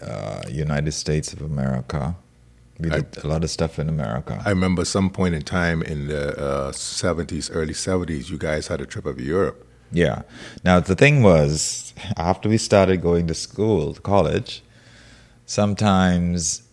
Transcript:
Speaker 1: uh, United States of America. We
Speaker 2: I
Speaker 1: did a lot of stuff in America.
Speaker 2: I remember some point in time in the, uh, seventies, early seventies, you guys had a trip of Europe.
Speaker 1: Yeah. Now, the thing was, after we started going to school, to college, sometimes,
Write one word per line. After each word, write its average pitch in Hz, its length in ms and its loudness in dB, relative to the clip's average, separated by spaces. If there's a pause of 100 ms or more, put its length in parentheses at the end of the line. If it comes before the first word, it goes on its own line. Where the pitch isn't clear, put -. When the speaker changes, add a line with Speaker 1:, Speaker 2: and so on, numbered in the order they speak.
Speaker 1:
uh, 50 480 -8
United 73 420 -2
States 76 400 -2
of - 80 -14
America. 69 720 -2 (640)
We 80 120 -2
Speaker 2:
I 76 100 0
Speaker 1:
did - 240 -10
a 73 40 -4
lot 80 140 0
of 80 60 0 (100)
stuff 82 200 -2
in 76 100 -2
America. 67 560 -4
Speaker 2:
I 104 60 0
remember 92 340 2
some 95 240 2
point 92 260 0
in 76 80 -4
time 85 400 0
in 73 260 -6
the, 73 160 -4 (140)
uh, 69 340 -2
seventies, 78 760 -4 (100)
early 78 140 -2 (160)
seventies, 82 420 -2
you 85 60 -8
guys 76 360 -4
had 78 100 -4
a 69 100 -10
trip 95 140 -8
of 65 120 -6
Europe. 73 400 -2 (340)
Speaker 1:
Yeah. 78 300 2 (400)
Now, 90 180 6
the 92 220 0
thing 143 200 6
was, 78 720 4 (240)
after 87 320 0
we 110 80 4
started 95 420 4
going 85 280 2
to 80 60 -2
school, 90 600 -2
to - 80 -20
college, 92 600 2 (840)
sometimes, 92 1160 2 (100)